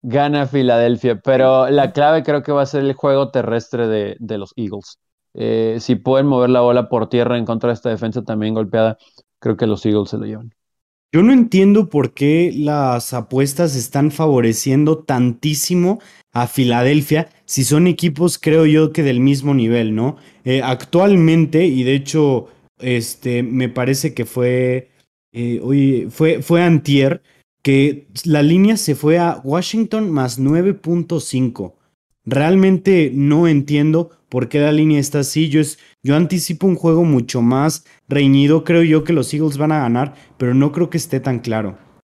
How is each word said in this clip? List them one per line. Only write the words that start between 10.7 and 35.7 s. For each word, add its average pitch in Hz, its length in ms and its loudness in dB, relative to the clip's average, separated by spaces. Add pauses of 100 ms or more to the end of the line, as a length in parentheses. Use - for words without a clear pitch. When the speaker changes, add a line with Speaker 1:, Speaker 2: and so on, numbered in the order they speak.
Speaker 2:
Yo 165 120 4
no 247 100 6
entiendo 202 560 4
por 139 240 -2
qué 156 420 0
las 143 600 -2
apuestas 139 600 -2
están 139 360 -2
favoreciendo 143 880 0
tantísimo 151 1000 -2 (320)
a 120 140 -2
Filadelfia, 139 840 0 (160)
si - 180 -4
son 156 240 2
equipos, 170 500 -2
creo 160 300 2
yo, 156 260 2
que 165 80 -2
del 131 180 0
mismo 139 360 2
nivel, 113 400 0
¿no? 127 220 -4 (280)
Eh, 131 180 0
actualmente, 165 1000 2
y 127 160 0
de 131 140 0
hecho, 139 540 -2 (280)
este, 120 640 -4
me 127 280 -4
parece 127 440 -2
que 117 120 -6
fue, 127 680 -2 (420)
eh, 120 300 -6
oye, 131 480 0
fue, 156 320 0
fue 170 180 2
antier, 147 640 2 (400)
que 139 440 0 (180)
la 151 180 2
línea 190 340 4
se 151 160 -2
fue 151 240 0
a 170 260 -2
Washington 196 680 -4
más 131 260 -2
nueve 165 380 0
punto 170 440 -4
cinco. 123 560 -6 (500)
Realmente 185 840 2
no 147 360 2
entiendo 151 640 0 (180)
por 123 180 -4
qué 147 120 -2
la 147 120 2
línea 151 280 2
está 143 200 -2
así. 151 300 -2
Yo 151 100 2
es, 147 200 -4 (240)